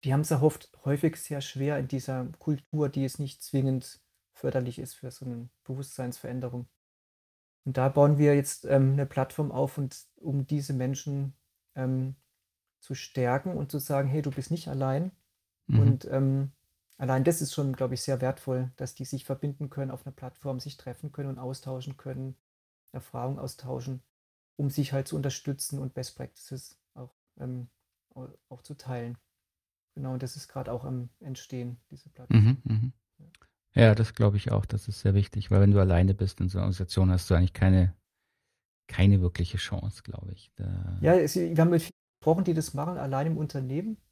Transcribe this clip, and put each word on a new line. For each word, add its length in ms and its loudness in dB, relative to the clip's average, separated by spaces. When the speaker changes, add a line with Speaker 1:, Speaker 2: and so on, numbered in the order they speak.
Speaker 1:
die 100 0
haben's 160 2
ja 120 2
oft, 280 2
häufig 320 0
sehr 240 -8
schwer 380 -4
in 80 -6
dieser 380 -6
Kultur, 500 -2
die 160 -2
es 140 -8
nicht 240 -8
zwingend 580 -2
förderlich 460 -4
ist 140 -12
für 180 -14
so 140 -16
eine 240 -10
Bewusstseinsveränderung. 1040 -8
Und 120 -2
da 120 4
bauen 280 6
wir 180 6
jetzt, 300 -2
ähm, 280 4
eine 120 0
Plattform 460 -4
auf 260 -2
und 280 -8
um 300 -4
diese 280 -4
Menschen, 600 -4
ähm, 400 -2
zu 140 -10
stärken 640 -2
und 140 -6
zu 80 -4
sagen, 280 -2
"Hey, 140 0
du 100 -2
bist 200 -6
nicht 160 -4
allein." 440 -2
Speaker 2:
Mhm. 120 4
Speaker 1:
Und, 320 4
ähm, 400 0
allein 260 0
das 180 2
ist 120 -4
schon, 200 -2
glaub 180 -2
ich, 120 -6
sehr 180 -2
wertvoll, 540 -2
dass 180 -10
die 120 -10
sich 200 -10
verbinden 460 -6
können 200 -6
auf 140 -14
einer 100 -14
Plattform, 440 -10
sich 180 -14
treffen 340 -12
können 180 -8
und 100 -10
austauschen 580 -10
können, 400 -10
Erfahrungen 480 -8
austauschen, 640 -10
um 120 -2
sich 240 -2
halt 140 -2
zu 80 -8
unterstützen 640 -6
und 160 -8
Best 200 -10
Practices 640 -16
auch, 220 -18
ähm, 320 -10
au-, 160 -14
auch 120 -20
zu 140 -16
teilen. 420 -10
Genau, 180 -8
und 100 -6
das 120 -8
ist 140 -16
grad 200 -10
auch 160 -6
am 240 -6
Entstehen, 580 -12
diese 200 -20
Plattform. 320 2
Speaker 2:
Mhm, 220 6
mhm. 300 -2
Speaker 1:
Ja. 80 -20
Speaker 2:
Ja, 220 8
das 180 0
glaub 220 4
ich 160 0
auch, 140 2
das 220 -6
ist 140 -8
sehr 140 4
wichtig, 360 0
weil 100 6
wenn 100 8
du 80 6
alleine 340 6
bist 260 -2
in 100 0
so 100 -4
einer 60 0
Organisation, 460 2
hast 180 2
du 60 6
eigentlich 180 4
keine, 400 6
keine 340 6
wirkliche 360 -2
Chance, 460 -6
glaub 280 -12
ich. 240 -20
Da 460 -6
Speaker 1:
Ja, 140 8
es, 200 2
wir 220 0
haben 140 6
mit 120 4
vielen 80 -12
gesprochen, 240 2
die 100 2
das 200 -2
machen, 240 -4
allein 300 -2
im 100 -2
Unternehmen. 600 -4